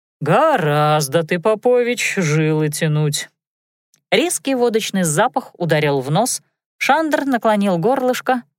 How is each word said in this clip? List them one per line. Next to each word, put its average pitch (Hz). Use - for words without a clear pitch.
«Гораздо 151
ты, 175
Попович, 240
жилы 156
тянуть». 151
Резкий 269
водочный 226
запах 202
ударил 151
в 131
нос. 214
Шандр 302
наклонил 214
горлышко. 254